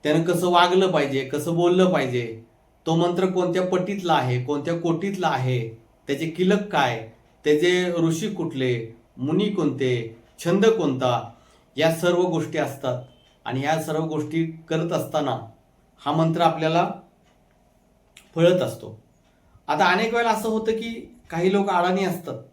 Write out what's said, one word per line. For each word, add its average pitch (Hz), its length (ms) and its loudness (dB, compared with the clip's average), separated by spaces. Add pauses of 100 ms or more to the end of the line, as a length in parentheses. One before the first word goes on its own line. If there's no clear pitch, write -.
त्यानं 160 200 2
कसं 175 260 0
वागलं 175 420 4
पाहिजे, 135 340 0
कसं 147 300 -4
बोललं 180 340 4
पाहिजे, 123 540 -2 (420)
तो 160 100 0
मंत्र 175 300 2
कोणत्या 180 420 0
पटीतला 185 460 -2
आहे, 127 300 0
कोणत्या 143 360 -4
कोटीतला 175 480 -2
आहे, 127 320 0 (480)
त्याचे 156 220 -4
किलक 196 420 0
काय, 117 380 -2 (360)
त्याचे 175 480 2
ऋषी 165 360 0
कुठले, 127 680 -4 (200)
मुनी 165 320 0
कोणते, 127 680 -2 (220)
छंद 196 260 2
कोणता, 131 680 0 (460)
या 160 180 4
सर्व 175 260 2
गोष्टी 165 360 -2
असतात. 131 460 -4 (420)
आणि 123 140 -4
ह्या 156 240 0
सर्व 160 220 -2
गोष्टी 160 400 -2 (240)
करत 165 220 0
असताना 131 460 -2 (640)
हा 143 100 -2
मंत्र 160 300 2
आपल्याला 160 480 2 (1500)
फळत 170 260 6
असतो. 107 380 -8 (680)
आता 151 180 2
अनेक 214 280 2
वेळेला 233 180 2
असं 214 180 -2
होतं 220 220 -2
की 226 460 -8 (120)
काही 170 240 0
लोक 202 160 2
अडाणी 180 340 2
असतात 143 360 -6 (140)